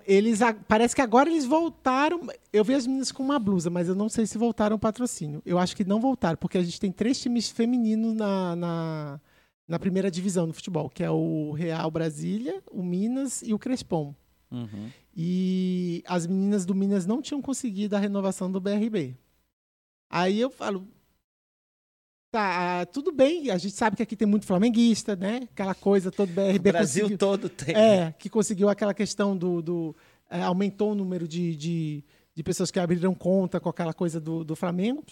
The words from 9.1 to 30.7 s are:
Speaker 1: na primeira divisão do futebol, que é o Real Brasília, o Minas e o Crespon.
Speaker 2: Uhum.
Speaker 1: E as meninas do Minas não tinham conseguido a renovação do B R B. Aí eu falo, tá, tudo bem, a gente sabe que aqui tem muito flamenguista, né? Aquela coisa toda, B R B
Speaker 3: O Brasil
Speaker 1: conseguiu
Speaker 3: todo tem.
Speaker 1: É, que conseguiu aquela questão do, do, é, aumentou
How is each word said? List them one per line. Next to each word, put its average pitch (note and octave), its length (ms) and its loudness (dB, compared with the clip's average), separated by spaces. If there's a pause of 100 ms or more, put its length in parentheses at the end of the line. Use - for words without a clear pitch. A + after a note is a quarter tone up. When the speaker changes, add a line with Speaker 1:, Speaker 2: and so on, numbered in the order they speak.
Speaker 1:
na E3+ 120 -2
primeira F#3+ 320 0
divisão F3+ 360 0
do D#3+ 60 -4
futebol, D#3 360 -6
que - 140 -6
é E3 60 -2
o D#3+ 420 0
Real D#3+ 380 -2
Brasília, E3+ 720 -4 (100)
o F#3 120 -6
Minas A3+ 580 -2
e A3 120 -2
o G#3 60 -2
Crespon. E3 540 -4 (380)
Speaker 2:
Uhum. A2 380 -10 (260)
Speaker 1:
E F3+ 920 -2
as E3+ 200 -2
meninas G3 380 0
do F#3+ 100 0
Minas G3 320 0
não A#3+ 140 0
tinham C#4+ 200 -6
conseguido G#3 540 -4
a G3+ 40 2
renovação G3 520 -2
do F#3+ 100 -2
B G3 100 -2
R G#3 180 0
B. C#3+ 260 -4 (960)
Aí F#3 280 2
eu B3+ 100 0
falo, G3 380 -6 (1400)
tá, F3+ 560 0
tudo C#4+ 240 -4
bem, C#4 400 2
a F#3 60 2
gente G3 180 -4
sabe G#3+ 200 0
que - 80 -4
aqui - 120 -8
tem G#3+ 120 2
muito G3+ 180 2
flamenguista, A3 680 4
né? A3 360 -4
Aquela F#3+ 240 -4
coisa G3 360 2
toda, G3 200 0
B F3+ 100 0
R G3 180 4
B F#3 100 4
Speaker 3:
O - 40 4
Brasil E3 300 2
Speaker 1:
conseguiu G3+ 140 0
Speaker 3:
todo G3 320 2
tem. D3+ 260 -4
Speaker 1:
É, G3 420 6
que G3 120 -12
conseguiu G3+ 400 2
aquela G3+ 240 0
questão G3+ 440 0
do, F3 240 0
do, E3 340 -4 (340)
é, F3 120 -6
aumentou G3 520 0